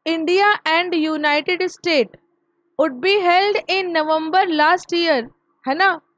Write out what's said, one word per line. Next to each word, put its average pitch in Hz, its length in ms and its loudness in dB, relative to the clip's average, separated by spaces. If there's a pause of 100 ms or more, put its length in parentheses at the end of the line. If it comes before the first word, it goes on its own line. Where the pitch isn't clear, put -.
India 330 420 2 (200)
and 339 260 0
United 311 680 -2
State 330 540 -2 (640)
would 269 200 -2
be 381 200 2
held 381 360 2 (140)
in 370 260 -2
November 320 500 0
last 339 480 0
year, 311 340 0 (400)
है 269 60 -2
ना, 349 260 0 (180)